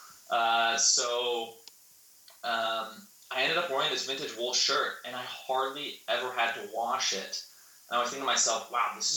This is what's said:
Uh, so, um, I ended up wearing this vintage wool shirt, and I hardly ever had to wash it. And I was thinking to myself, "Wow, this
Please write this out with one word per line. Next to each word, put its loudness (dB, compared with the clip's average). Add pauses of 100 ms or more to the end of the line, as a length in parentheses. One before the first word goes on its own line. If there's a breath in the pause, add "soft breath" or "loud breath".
(320 loud breath)
Uh, 4
so, 2 (880)
um, -2 (240)
I 0
ended 2
up 0
wearing 2
this -2
vintage -4
wool -2
shirt, 2
and -8
I -6
hardly -4
ever 0
had 2
to -8
wash 0
it. -6 (460 loud breath)
And 0
I 4
was 0
thinking -4
to 4
myself, 2
"Wow, 0
this -2